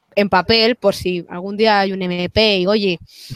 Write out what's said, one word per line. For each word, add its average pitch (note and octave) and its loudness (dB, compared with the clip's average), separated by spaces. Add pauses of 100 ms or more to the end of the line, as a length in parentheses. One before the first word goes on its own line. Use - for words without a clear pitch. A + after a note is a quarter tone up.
(160)
en G3+ 0
papel, A3+ 2
por G3+ 0
si F3+ -6
algún F#3+ -10
día G#3+ 4
hay G3 0
un F#3+ -6
M F3+ -4
M F3 -4
P G#3 2
y, F3+ -2
oye, G3+ 0 (380)